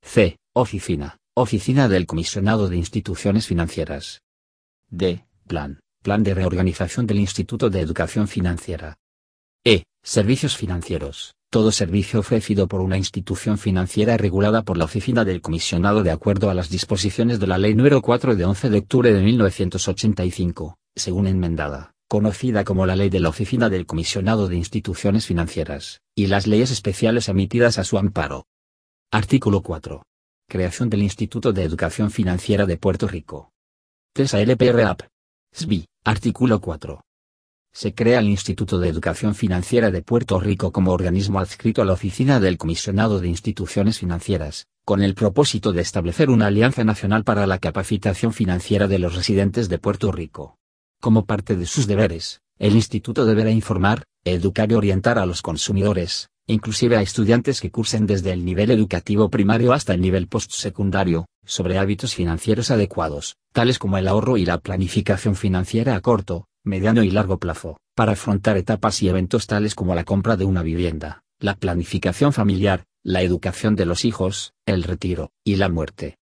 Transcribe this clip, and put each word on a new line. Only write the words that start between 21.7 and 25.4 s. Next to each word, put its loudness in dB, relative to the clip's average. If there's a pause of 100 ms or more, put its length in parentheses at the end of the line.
conocida 0
como 0
la 0
Ley 2
de 2
la 2
Oficina 0
del -2
Comisionado -2
de -2
Instituciones -2
Financieras, -6 (160)